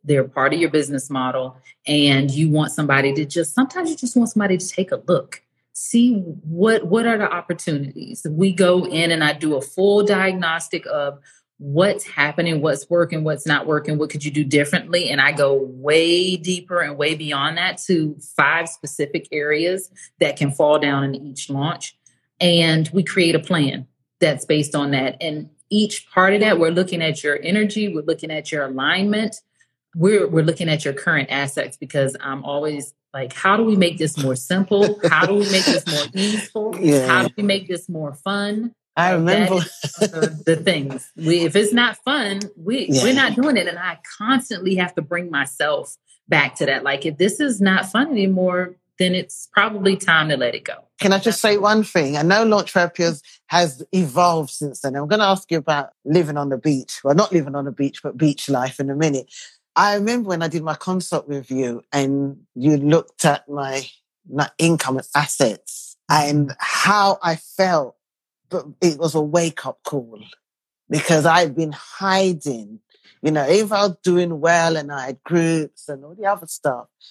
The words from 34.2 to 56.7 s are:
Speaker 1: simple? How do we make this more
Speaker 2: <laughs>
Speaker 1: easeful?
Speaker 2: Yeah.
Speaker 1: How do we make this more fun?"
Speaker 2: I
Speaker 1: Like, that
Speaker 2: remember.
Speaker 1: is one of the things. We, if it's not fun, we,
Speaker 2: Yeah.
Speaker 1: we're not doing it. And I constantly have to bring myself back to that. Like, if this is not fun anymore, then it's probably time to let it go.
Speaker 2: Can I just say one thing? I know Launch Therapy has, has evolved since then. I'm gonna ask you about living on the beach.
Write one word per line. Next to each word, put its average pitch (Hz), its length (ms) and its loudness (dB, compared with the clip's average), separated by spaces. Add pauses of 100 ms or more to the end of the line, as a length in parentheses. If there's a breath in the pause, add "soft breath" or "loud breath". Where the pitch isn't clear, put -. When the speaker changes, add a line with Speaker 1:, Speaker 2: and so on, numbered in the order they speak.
Speaker 1:
simple? 202 640 2 (100)
How 165 160 4
do 190 80 2
we 202 180 2
make 190 140 2
this - 220 2
more 147 220 -2
Speaker 2:
<laughs> - 40 -14
Speaker 1:
easeful? 214 680 -4
Speaker 2:
Yeah. 143 280 4
Speaker 1:
How 180 200 4
do - 80 -8
we 208 80 -4
make 196 240 0
this 175 220 -8
more 156 240 -8
fun?" 208 600 -6 (220)
Speaker 2:
I 175 200 4
Speaker 1:
Like, 165 100 2
that 196 240 2
Speaker 2:
remember. 180 160 0
Speaker 1:
is - 480 -4
one 160 100 -4
of 156 220 -4
the 160 100 4
things. 147 640 -4
We, 165 280 2
if 156 100 0
it's 208 180 4
not 240 240 2
fun, 220 420 -4 (160)
we, 208 340 -6
Speaker 2:
Yeah. 143 140 2
Speaker 1:
we're 262 100 4
not 262 220 0
doing 262 220 2
it. 170 100 -2
And 170 100 -8
I 175 220 -8 (180)
constantly 208 580 -2
have 180 200 0
to 175 80 -4
bring 170 260 -6
myself 147 680 -4 (320 soft breath)
back 151 260 0
to 147 100 -4
that. 135 180 -2
Like, 139 220 -4
if 156 120 -4
this 190 220 0
is 262 220 -2
not 190 260 2
fun 262 220 0
anymore, 185 640 0 (240)
then 185 140 2
it's - 400 -8
probably 202 440 2
time 160 320 2
to 143 80 0
let 120 180 -2
it - 80 -12
go. - 100 -10 (260)
Speaker 2:
Can 196 140 4
I 196 60 4
just 208 220 0
say 208 180 4
one 214 240 4
thing? 147 340 0
I 147 60 0
know 202 200 4
Launch 214 300 2
Therapy 175 300 0
has, 165 180 0 (260 soft breath)
has 160 440 0
evolved 165 580 2
since 139 320 -8
then. 135 140 -4
I'm 143 120 -6
gonna 214 180 2
ask 190 260 0
you 165 80 0
about 143 320 -2 (120)
living 156 340 2
on 139 120 -2
the 135 80 -2
beach. 135 460 -2